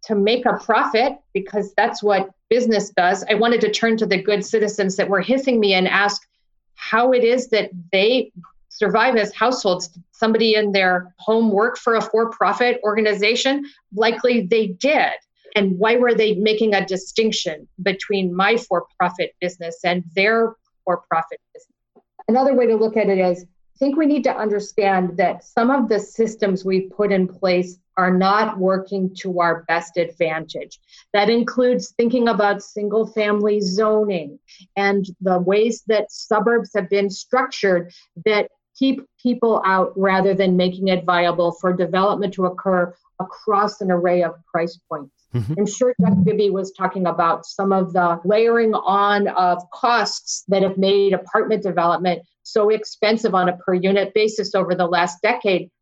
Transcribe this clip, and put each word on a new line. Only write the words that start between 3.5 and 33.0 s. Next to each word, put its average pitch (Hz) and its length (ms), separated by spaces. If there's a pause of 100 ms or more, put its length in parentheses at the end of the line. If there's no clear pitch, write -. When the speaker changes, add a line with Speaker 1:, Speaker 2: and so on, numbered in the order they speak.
Speaker 1:
to 208 80
turn 226 280
to 220 80
the 190 160
good 202 220
citizens 202 520
that 190 120
were 190 120
hissing 247 400
me 202 140
and 185 120
ask 202 360 (540)
how 240 360
it 233 120
is 240 240
that 208 220 (220)
they 220 400 (360)
survive 220 480
as 202 180
households. 220 540
Did - 240
somebody 220 420
in 208 180
their 185 460
home 226 320
work 220 260
for 226 200
a 214 40
for-profit 226 840
organization? 214 800 (300)
Likely 233 520
they 220 220
did. 233 440 (440)
And 190 220
why 220 180
were 240 180
they 214 220
making 214 380
a 190 120
distinction 185 840 (140)
between 190 520
my 196 220
for-profit 180 840
business 175 440
and 180 200 (100)
their 220 400 (300)
for-profit - 560 (120)
business? - 220 (540)
Another 262 260
way 240 120
to 220 100
look 220 200
at 208 120
it 196 100
is, 180 260
I - 340
think 277 180
we 311 100
need 277 180
to - 120
understand 196 840
that 175 260
some 240 260
of 262 180
the 208 120
systems 196 640
we 190 180
put 202 300
in 185 160
place 180 500 (180)
are 185 200
not 196 420
working 190 540
to 180 280
our 170 260
best 170 300
advantage. 160 840 (340)
That 202 160
includes 247 680
thinking 233 320
about 202 340
single-family 208 1000